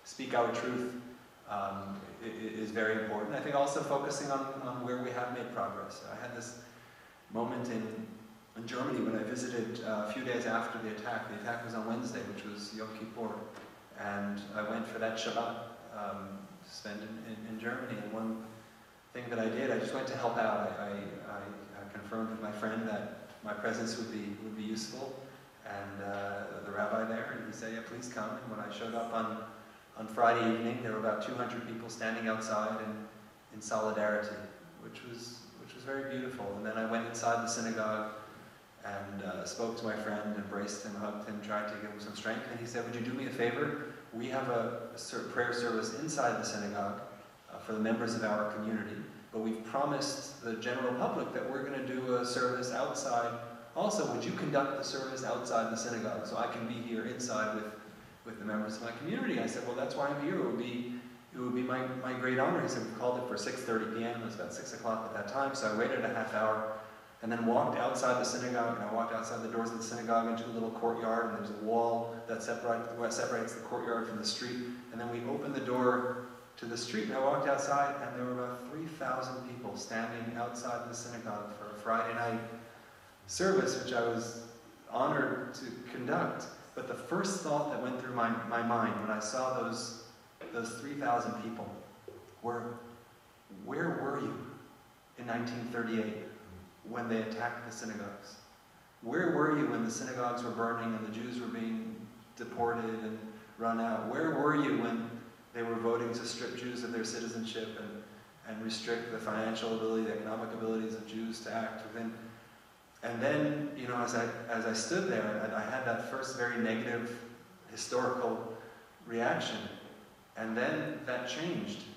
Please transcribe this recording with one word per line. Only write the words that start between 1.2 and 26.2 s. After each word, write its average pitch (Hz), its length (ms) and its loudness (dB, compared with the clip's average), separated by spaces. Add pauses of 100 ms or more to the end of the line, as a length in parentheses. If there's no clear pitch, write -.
um, 98 500 -2 (240)
i-, 117 40 -4
i-, 110 340 -4
is 107 100 -2
very 110 320 4
important. 107 320 -2
I - 40 0
think 143 160 0
also 139 260 6
focusing - 500 2
on, 135 80 4 (240)
on 127 220 -4
where 123 180 0
we 120 80 0
have 120 220 -2
made 117 220 -4
progress. 98 560 -2
I - 100 -8
had 120 140 -8
this 113 240 -8 (760)
moment 120 360 0
in, 110 140 0 (720)
in 117 100 -8
Germany 127 360 0
when 110 120 2
I 107 80 0
visited, 120 640 -2
uh, 107 220 0
a 107 60 -2
few 127 100 -2
days 120 220 0
after 113 340 0
the 110 100 -4
attack. 110 400 -4
The 104 120 -6
attack 117 240 -2
was 113 80 -6
on 110 140 -2
Wednesday, 123 320 -2 (140)
which 101 120 -8
was 104 300 -8
Yom 110 120 -4 (120)
Kippur, 110 340 -4 (680)
and 101 420 -2 (140)
I 107 140 0
went 110 180 0
for 113 120 -4
that 110 180 2
Shabbat, 117 380 0 (420)
um, 98 420 -4 (240)
to - 60 -18
spend 104 320 -8
in, 113 320 -8
in, 110 220 -8
in 107 40 -6
Germany. 120 440 -2
And 107 100 -6
one 113 300 -2 (720)
thing 127 160 -6
that 113 100 0
I 113 80 4
did, 123 240 2
I 113 80 4
just - 140 0
went 131 140 0
to 127 100 -2
help 117 200 2
out. 107 420 4
I, 107 40 -2
I, 101 40 -2
I, 101 500 -6 (440)
I 101 120 -12
confirmed 110 380 -2
with 110 100 -4
my 107 100 -2
friend 113 360 0
that 143 320 -2 (240)
my 104 100 -4
presence 113 440 0
would 117 140 -4
be, 101 320 -2
would 107 120 -6
be 107 80 -4
useful, 113 500 -4 (520)
and, 101 380 -6
uh, 101 400 -2 (220)